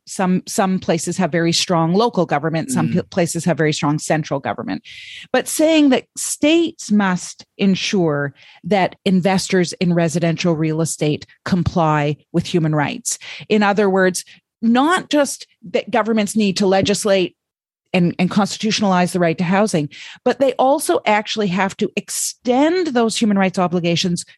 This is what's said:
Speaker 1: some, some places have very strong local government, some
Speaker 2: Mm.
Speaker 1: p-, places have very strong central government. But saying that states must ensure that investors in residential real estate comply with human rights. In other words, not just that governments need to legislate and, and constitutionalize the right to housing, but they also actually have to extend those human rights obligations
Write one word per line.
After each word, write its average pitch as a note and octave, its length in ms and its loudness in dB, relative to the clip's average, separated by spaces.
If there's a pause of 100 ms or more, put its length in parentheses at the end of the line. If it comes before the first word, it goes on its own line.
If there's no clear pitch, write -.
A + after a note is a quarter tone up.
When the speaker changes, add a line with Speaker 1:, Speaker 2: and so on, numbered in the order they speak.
Speaker 1:
some, F#3 400 0
some F#3+ 320 0
places F3 400 -2
have F#3 120 0
very E3+ 220 2
strong E3 400 0
local F#3+ 320 2
government, D#3+ 460 -2
some E3+ 180 0
Speaker 2:
Mm. - 60 -2
Speaker 1:
p-, - 160 0
places E3+ 340 -2
have E3 140 2
very D#3 160 2
strong D3+ 240 -2
central D3+ 420 -2
government. G#2 420 -6 (520)
But B3+ 140 0
saying D#4 420 4
that B3+ 160 2 (100)
states - 720 0
must G3 540 0 (140)
ensure E3 760 0 (300)
that F3+ 400 0
investors F#3 720 0
in F3 180 0
residential E3+ 640 0
real D#3 240 -2
estate D3+ 460 -2 (180)
comply D3+ 720 0 (160)
with E3 140 -2
human D#3+ 280 0
rights. C#3+ 440 -4 (320)
In G#3 120 2
other G3+ 280 2
words, F#3 340 2 (380)
not C4+ 480 2
just - 360 0 (260)
that G#3+ 180 -4
governments A3 440 0
need G3+ 220 2
to G#3 100 2
legislate F#3+ 720 2 (560)
and, F3 260 2
and F3+ 120 0
constitutionalize G3 800 0
the F#3 80 -2
right E3 160 2
to F#3 80 -4
housing, F#3 460 0 (340)
but B3 140 0
they C4 160 2
also C#4+ 500 2
actually G#3 440 0
have G3+ 280 -2
to - 200 -2
extend D4+ 920 -2
those A#3 300 0
human G#3 180 2
rights F#3+ 220 2
obligations F3 640 0 (140)